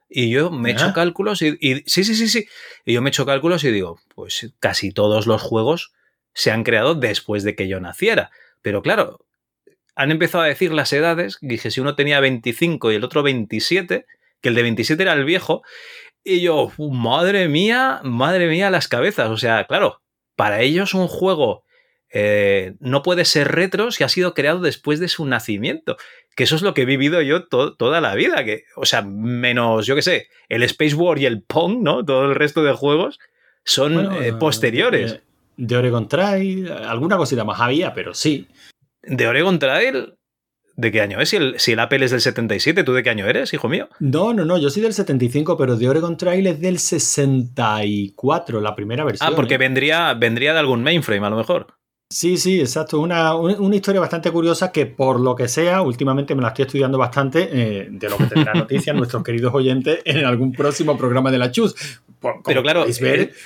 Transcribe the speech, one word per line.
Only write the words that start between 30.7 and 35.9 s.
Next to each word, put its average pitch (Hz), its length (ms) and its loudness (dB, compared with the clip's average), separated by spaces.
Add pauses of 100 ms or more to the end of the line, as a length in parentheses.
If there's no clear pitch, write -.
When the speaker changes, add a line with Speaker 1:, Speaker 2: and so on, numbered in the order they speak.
Speaker 1:
War 165 240 2
y 135 80 2
el 113 160 -2
Pong, 175 400 -2
¿no? 143 220 0
Todo 135 220 2
el 139 100 2
resto 147 260 0
de 143 100 4
juegos 147 460 0 (460)
son, 147 300 0
Speaker 2:
Bueno, 190 280 0
Speaker 1:
eh, 120 60 0
Speaker 2:
eh, 113 60 -2
Speaker 1:
posteriores. 123 800 0
Speaker 2:
de, - 60 -18 (360)
de 120 200 -2
Oregon 120 320 0